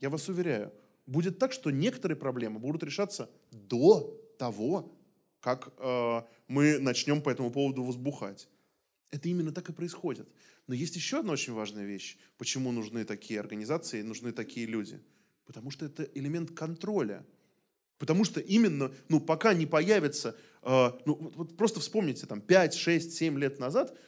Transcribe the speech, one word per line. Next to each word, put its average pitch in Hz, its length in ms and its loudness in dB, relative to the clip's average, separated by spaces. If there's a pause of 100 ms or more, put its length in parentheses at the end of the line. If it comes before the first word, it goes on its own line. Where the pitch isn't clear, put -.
я 135 80 -2
вас 156 200 -4
уверяю, 156 420 -2 (360)
будет 160 320 0
так, 262 120 4
что 156 200 -2
некоторые 165 460 0
проблемы 117 420 -4
будут 151 240 -4
решаться 147 460 -4 (220)
до 120 680 4 (180)
того, 127 580 -4 (440)
как, 131 380 -4
э, 120 440 0 (260)
мы 147 320 4
начнём 139 420 0
по 143 80 0
этому 120 220 -2
поводу 135 320 0
возбухать. 123 640 -6 (640)
Это 151 180 -6
именно 170 220 -2
так 180 180 -10
и 160 40 -12
происходит. 170 540 -8 (400)
Но 127 80 -4
есть 160 200 -4
ещё 254 240 -4
одна 202 140 -2
очень 123 200 -4
важная 104 320 -6
вещь. 101 320 -10 (200)
Почему 127 340 -2
нужны 110 340 -4
такие 104 340 -6
организации, 107 640 -6
нужны 113 300 -8
такие 117 340 -8
люди? 107 320 -6 (460)
Потому 127 260 -14
что 151 140 -10
это 143 180 -8 (120)
элемент 160 360 -4
контроля. 160 720 -4 (720)
Потому 165 280 4
что - 160 -4
именно, 160 500 4 (160)
ну, 151 140 6
пока 160 320 4
не 165 120 4
появится, 165 680 2 (280)
э, 127 280 6 (140)
ну, 147 100 2
вот, 165 200 -12
вот 165 220 -10
просто 208 220 2
вспомните, - 460 0
там, 107 160 -8
пять, 180 320 6
шесть, 170 400 0
семь 156 260 0
лет 139 200 0
назад 156 380 0 (100)